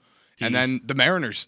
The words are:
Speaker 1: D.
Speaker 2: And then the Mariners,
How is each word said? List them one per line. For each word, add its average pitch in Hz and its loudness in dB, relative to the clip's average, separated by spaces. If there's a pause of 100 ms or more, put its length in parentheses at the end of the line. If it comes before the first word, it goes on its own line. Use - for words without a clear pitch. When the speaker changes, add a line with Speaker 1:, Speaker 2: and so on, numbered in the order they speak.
(360)
Speaker 1:
D. 113 -4
Speaker 2:
And 120 0
then 127 0
the 127 -4
Mariners, 135 0